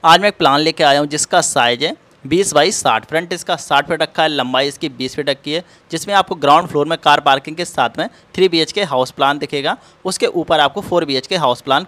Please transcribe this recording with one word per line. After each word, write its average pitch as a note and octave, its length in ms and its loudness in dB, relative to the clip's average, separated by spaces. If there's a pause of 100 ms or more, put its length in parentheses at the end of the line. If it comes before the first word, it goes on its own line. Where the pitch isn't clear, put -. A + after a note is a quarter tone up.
आज E3+ 160 6
मैं G#3 80 0
एक G3 100 -2
प्लान C#3+ 220 2
लेके D#3+ 240 0
आया C#3+ 160 4
हूँ D3 80 -2
जिसका D3+ 340 0
साइज B2 420 0
है F#3+ 100 -4 (300)
बीस F3+ 300 -2
बाई D#3+ 180 4
साठ। A2+ 320 0
फ्रंट E3+ 280 -4
इसका F3 260 -6
साठ C#3+ 300 0
फीट D#3+ 140 -2
रखा D#3+ 200 -2
है, D#3+ 60 2
लंबाई C3+ 400 -2
इसकी D3 220 -8
बीस C3 260 -10
फीट C#3+ 120 -4
रखी C#3+ 240 -6
है, F3 120 -4 (260)
जिसमें E3+ 240 -6
आपको F#3+ 220 2
ग्राउंड D3+ 320 4
फ्लोर D3 180 0
में D#3+ 120 -2
कार D3 240 4
पार्किंग C#3+ 340 0
के F3 80 -6
साथ C3 340 -2
में E3+ 100 -4 (260)
थ्री F#3 140 2
बीएचके E3 360 -2
हाउस C3 280 -2
प्लान C#3+ 260 0
दिखेगा। D3 380 -6 (280)
उसके - 220 -2
ऊपर D#3+ 340 0
आपको D3 220 2
फ़ोर E3+ 220 0
बीएचके C#3 340 -4
हाउस B2+ 240 0
प्लान C#3+ 260 0